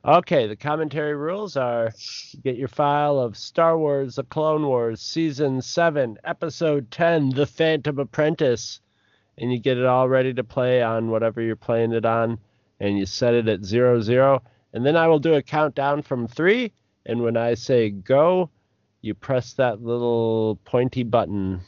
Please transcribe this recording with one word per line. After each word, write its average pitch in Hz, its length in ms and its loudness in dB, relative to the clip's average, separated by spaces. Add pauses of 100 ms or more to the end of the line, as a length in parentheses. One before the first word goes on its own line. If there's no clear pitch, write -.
Okay, 160 400 2
the 104 100 -8
commentary 151 600 -4
rules 175 400 -8
are: 120 340 -2 (520)
get 127 140 -4
your 131 120 -6
file 147 500 0
of 117 200 -4
Star 165 400 2
Wars, 139 380 -2
The 131 80 -6
Clone 156 420 0
Wars, 117 340 0
Season 139 640 -2
seven, 147 640 0
Episode 151 680 -4
ten, 165 400 2
The 135 160 0
Phantom 151 520 0
Apprentice, 147 800 0 (580)
and 123 120 -4
you 123 80 -2
get 123 200 0
it 127 80 0
all 127 200 4
ready 131 280 2
to 120 100 -4
play 127 380 0
on 113 280 -2
whatever 113 300 0
you're 113 160 -2
playing 117 380 0
it 110 100 0
on, 113 340 0 (420)
and 101 180 0
you 98 80 0
set 120 260 0
it 117 160 2
at 101 160 -2
zero 120 380 2
zero, 127 400 2 (320)
and 120 100 -4
then 151 100 2
I 165 120 4
will 160 140 4
do 160 160 2
a 139 60 2
countdown 143 600 -2
from 120 260 -6
three, 202 440 0 (340)
and 120 160 -2
when 117 160 0
I 117 160 0
say 117 340 2
go, 151 600 2 (500)
you 107 140 -6
press 127 400 -4
that 120 280 0
little 117 760 0 (100)
pointy 127 360 0
button, 95 640 -2